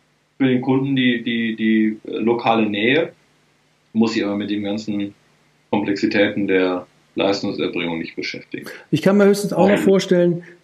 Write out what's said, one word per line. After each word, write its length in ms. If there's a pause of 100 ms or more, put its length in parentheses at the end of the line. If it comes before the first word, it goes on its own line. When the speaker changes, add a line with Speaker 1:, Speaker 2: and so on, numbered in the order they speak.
(380)
Speaker 1:
für 100
den 140
Kunden 340
die, 260
die, 340
die, 420 (120)
äh, 80
lokale 480
Nähe, 460 (800)
muss 200
sich 120
aber 100
mit 140
den 140
ganzen 500 (560)
Komplexitäten 760
der 400 (280)
Leistungserbringung 840
nicht 160
beschäftigen. 520 (240)
Speaker 2:
Ich 100
kann 160
mir 80
höchstens 280
auch 160
noch 60
Speaker 1:
Nein. 20
Speaker 2:
vorstellen, 680 (200)